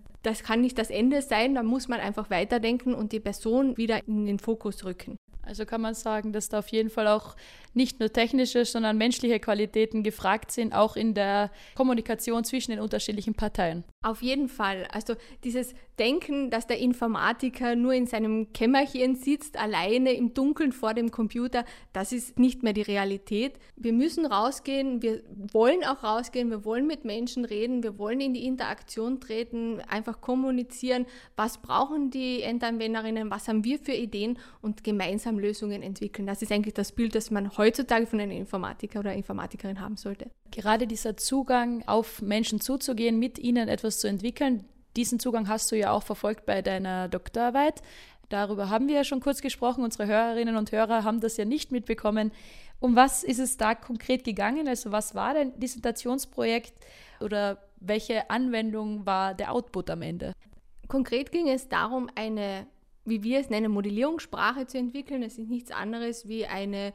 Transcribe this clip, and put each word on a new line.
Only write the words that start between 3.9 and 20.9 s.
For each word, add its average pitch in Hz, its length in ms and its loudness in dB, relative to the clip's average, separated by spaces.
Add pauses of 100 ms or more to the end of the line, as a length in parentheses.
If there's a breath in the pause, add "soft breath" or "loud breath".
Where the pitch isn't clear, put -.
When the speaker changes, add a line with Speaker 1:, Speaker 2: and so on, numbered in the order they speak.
Speaker 1:
in 214 160 2
den 202 140 0
Fokus 220 480 -4
rücken. - 300 -10 (260)
Speaker 2:
Also 208 240 -6
kann 226 160 -4
man 220 120 -2
sagen, 214 380 -2
dass 208 160 -4
da 208 120 0
auf 202 80 -6
jeden 220 220 2
Fall 214 180 2
auch 214 280 2 (360 loud breath)
nicht 254 280 2
nur 220 120 2
technische, 247 520 4
sondern 220 340 0
menschliche 233 420 4
Qualitäten 220 640 2
gefragt 208 480 0
sind, 226 220 -2
auch 208 240 4
in 220 180 2
der 202 360 2 (240 loud breath)
Kommunikation 233 680 2
zwischen 247 280 -2
den 214 80 -4
unterschiedlichen 208 540 -2
Parteien. 175 500 0 (180)
Speaker 1:
Auf 220 200 -2
jeden 262 260 0
Fall. 196 440 -4
Also 226 220 -4 (300 loud breath)
dieses 247 300 -4 (240 loud breath)
Denken, 277 520 0
dass 233 160 -2
der 233 120 0
Informatiker 240 1000 0
nur 247 180 2
in 254 120 2
seinem 220 460 -2
Kämmerchen 262 640 2
sitzt, 277 420 -2
alleine 214 560 2
im 240 220 0
Dunkeln 277 380 2
vor 220 220 -2